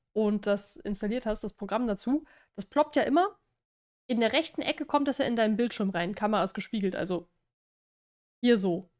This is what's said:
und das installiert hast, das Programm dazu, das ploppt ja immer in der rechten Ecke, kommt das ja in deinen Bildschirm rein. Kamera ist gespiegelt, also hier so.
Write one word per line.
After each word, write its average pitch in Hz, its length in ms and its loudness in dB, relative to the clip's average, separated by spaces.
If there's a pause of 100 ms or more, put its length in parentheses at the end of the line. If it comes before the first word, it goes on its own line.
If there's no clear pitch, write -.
(140)
und 208 340 0
das 202 300 -2
installiert 208 500 -4
hast, 208 160 -4
das 202 100 -6
Programm 214 320 -4
dazu, 240 400 -2 (300)
das 202 100 -10
ploppt 294 300 0
ja 277 80 4
immer 370 340 2 (680)
in 233 120 0
der 226 140 2
rechten 311 300 0
Ecke, 302 220 -4
kommt 285 220 2
das 277 120 0
ja 262 60 2
in 240 100 0
deinen 220 200 2
Bildschirm 214 360 0
rein. 180 240 -2
Kamera 208 280 2
ist 190 120 -2
gespiegelt, 196 400 -2
also 175 340 -4 (1120)
hier 240 160 6
so. 185 320 -2 (100)